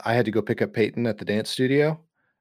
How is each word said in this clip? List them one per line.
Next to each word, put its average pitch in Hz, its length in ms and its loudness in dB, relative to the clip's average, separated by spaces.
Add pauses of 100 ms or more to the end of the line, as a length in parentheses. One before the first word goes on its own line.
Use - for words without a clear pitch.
I 113 80 0
had 120 120 4
to 110 60 -2
go 107 100 2
pick 113 200 -4
up 104 120 -2
Peyton 117 340 0
at 104 100 -2
the 92 80 -12
dance 104 240 -2
studio, 147 500 0 (420)